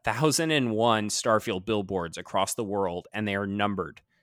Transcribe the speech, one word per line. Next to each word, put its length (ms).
thousand 480
and 200
one 380
Starfield 560
billboards 540
across 340
the 100
world, 480
and 160
they 60
are 140
numbered. 540